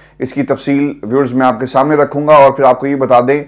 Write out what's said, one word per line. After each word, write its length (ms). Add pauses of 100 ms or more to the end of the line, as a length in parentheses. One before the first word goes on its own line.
(200)
इसकी 220
तफसील 640
व्यूअर्स 280
मैं 140
आपके 200
सामने 300
रखूंगा। 420
और 120
फिर 160
आपको 200
ये 100
बता 240
दें 280